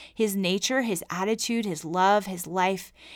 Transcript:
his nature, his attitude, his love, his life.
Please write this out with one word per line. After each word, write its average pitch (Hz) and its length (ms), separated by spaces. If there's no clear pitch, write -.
his 208 220
nature, 202 460
his 214 260
attitude, 220 560
his 175 220
love, 190 400
his 180 200
life. 185 460